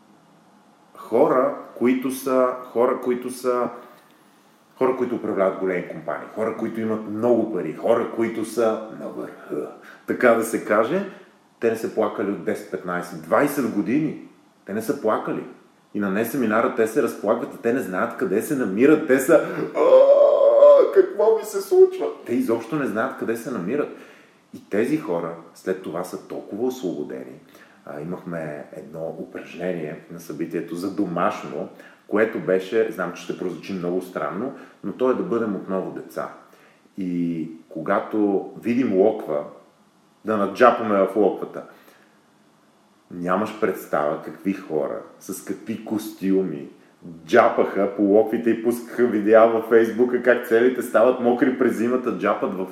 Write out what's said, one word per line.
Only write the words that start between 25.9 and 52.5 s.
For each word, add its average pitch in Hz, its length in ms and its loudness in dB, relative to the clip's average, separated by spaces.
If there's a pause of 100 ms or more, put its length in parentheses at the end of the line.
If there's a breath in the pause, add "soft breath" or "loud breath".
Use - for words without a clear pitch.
са - 240 -14
толкова 101 380 -6
освободени. 71 720 -8 (460 loud breath)
А, 73 140 -12
имахме 80 720 -10
едно 78 280 -14 (180)
упражнение 85 840 -8 (100)
на 85 100 -14
събитието 82 540 -8
за 92 200 -6
домашно, 87 720 -4 (400 loud breath)
което 110 320 0
беше, 95 520 0
знам, 87 200 -6
че - 100 -16
ще - 160 -8
прозвучи 87 340 -8
много 90 300 -2
странно, 82 520 -6 (300 loud breath)
но 98 80 -6
то 127 180 2
е 123 40 2
да 101 80 -4
бъдем 104 340 -2
отново 90 340 -6
деца. - 380 -10 (720 soft breath)
И 85 520 -4 (180)
когато 101 840 -2 (120)
видим 120 320 0
локва, 92 500 2 (800)
да 107 120 0
наджапаме 107 640 4
в 95 180 2
локвата. - 460 0 (1500 loud breath)
Нямаш 90 500 -4
представа 78 600 -2
какви 82 300 -4
хора, 69 460 -4 (220)
с - 240 -12
какви - 400 -10
костюми 95 840 -2 (580 soft breath)
джапаха 101 680 4
по 104 60 0
локвите 110 480 4
и - 140 0
пускаха 117 420 -2
видеа 107 400 6
във 113 220 0
Фейсбука, 113 540 4
как 120 260 2
целите 123 340 2
стават 127 380 2
мокри 120 380 2
през 113 180 2
зимата, 120 420 -2
джапат 101 360 -2